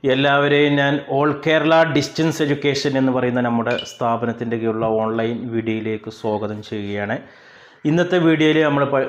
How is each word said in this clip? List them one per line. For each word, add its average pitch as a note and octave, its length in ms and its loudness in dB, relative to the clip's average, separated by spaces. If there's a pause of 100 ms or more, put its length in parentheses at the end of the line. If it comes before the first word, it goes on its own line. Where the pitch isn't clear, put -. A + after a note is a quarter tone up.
(140)
എല്ലാവരെയും C#3+ 640 4
ഞാൻ C#3+ 140 2 (240)
All D3 120 2 (140)
Kerala D#3+ 340 4 (160)
Distance D3+ 520 -2
Education C#3+ 540 0
എന്ന് C3 160 2
പറയുന്ന B2 300 0
നമ്മുടെ A#2 280 0 (160)
സ്ഥാപനത്തിൻ്റെ A#2 720 -2
കീഴിലുള്ള A2+ 260 -2 (140)
ഓൺലൈൻ A2+ 340 -2 (180)
വീഡിയോയിലേക്ക് A2 640 -4
സ്വാഗതം G#2+ 400 -4 (100)
ചെയ്യുകയാണ്. G#2 480 -6 (720)
ഇന്നത്തെ F3 360 2
വീഡിയോയിൽ D#3 400 4
നമ്മൾ C#3+ 260 2
പ-, C3+ 160 0